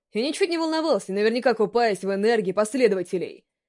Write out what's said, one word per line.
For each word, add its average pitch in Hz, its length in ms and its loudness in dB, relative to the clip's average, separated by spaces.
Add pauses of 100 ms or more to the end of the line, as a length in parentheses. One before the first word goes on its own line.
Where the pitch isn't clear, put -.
(120)
и 208 100 -4
ничуть 311 280 -2
не 339 80 -2
волновался, 320 560 0
наверняка 226 400 2
купаясь 220 500 0
в 196 100 -2
энергии 202 380 0
последователей. 190 920 0 (240)